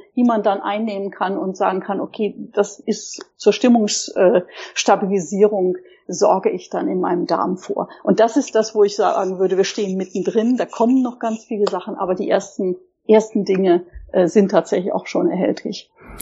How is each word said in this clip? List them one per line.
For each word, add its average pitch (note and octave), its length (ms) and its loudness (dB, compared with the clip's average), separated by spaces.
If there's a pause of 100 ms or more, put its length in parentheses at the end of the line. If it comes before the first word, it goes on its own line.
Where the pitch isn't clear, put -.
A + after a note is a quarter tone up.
(160)
die B3 80 2
man A3+ 200 2
dann G3+ 180 0
einnehmen G3+ 500 -4
kann G3 260 -4
und F#3+ 200 -6
sagen F#3+ 240 0
kann, G3 180 -6
okay, - 340 -4 (200)
das - 260 -2
ist - 400 -6 (160)
zur - 160 2
Stimmungs-, A3+ 640 2
äh, F3+ 280 4 (560)
Stabilisierung F#3+ 760 0 (320)
sorge F#3+ 440 2
ich F3+ 180 -8
dann F#3 180 -4
in F#3 140 -2
meinem F3+ 240 0
Darm F3+ 320 -2
vor. - 320 -6 (140)
Und G3 180 2
das A3+ 160 4
ist - 180 -2
das, A3 200 0
wo G#3+ 80 6
ich G3+ 120 0
sagen F#3 440 0
würde, F#3+ 180 0
wir F#3+ 80 4
stehen F#3+ 320 -4
mittendrin, G#3 580 0
da G#3 100 -2
kommen B3+ 360 2
noch B3 180 -4
ganz A3 240 -6
viele G#3 260 -2
Sachen, F#3+ 260 -8
aber F#3 200 -2
die F#3+ 140 -4
ersten, F#3+ 480 -2 (300)
ersten G#3+ 360 4
Dinge, F#3 420 2 (280)
äh, F3+ 140 4
sind G3 240 4
tatsächlich F#3 420 0
auch - 140 -6
schon F3+ 220 -2
erhältlich. - 640 -4 (300)